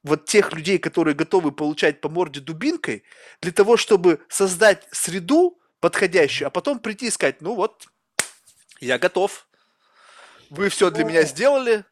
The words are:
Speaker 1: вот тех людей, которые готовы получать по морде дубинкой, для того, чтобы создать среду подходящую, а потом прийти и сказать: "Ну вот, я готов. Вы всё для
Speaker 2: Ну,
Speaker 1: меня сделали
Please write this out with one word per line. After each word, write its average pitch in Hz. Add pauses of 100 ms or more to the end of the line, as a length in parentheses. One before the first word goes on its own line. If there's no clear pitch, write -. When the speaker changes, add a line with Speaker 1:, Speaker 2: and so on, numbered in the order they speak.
Speaker 1:
вот 151
тех -
людей, 165
которые 160
готовы 156
получать 151
по 151
морде 156
дубинкой, 165 (380)
для 175
того, 220
чтобы 180
создать 190
среду 262 (220)
подходящую, 170
а -
потом 240
прийти 214
и 208
сказать: -
"Ну 165
вот, - (920)
я 123
готов. 180 (1040)
Вы 190
всё 185
для 170
Speaker 2:
Ну, -
Speaker 1:
меня 160
сделали 226